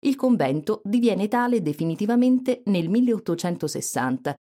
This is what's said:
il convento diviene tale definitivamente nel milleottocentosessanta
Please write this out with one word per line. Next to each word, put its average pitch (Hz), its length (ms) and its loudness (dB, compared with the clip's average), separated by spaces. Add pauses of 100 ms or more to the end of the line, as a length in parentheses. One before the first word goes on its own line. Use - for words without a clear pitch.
il 269 120 0
convento 165 680 0
diviene 208 460 0
tale 240 320 0
definitivamente 233 1040 0
nel 175 240 0
milleottocentosessanta 170 1500 -2 (100)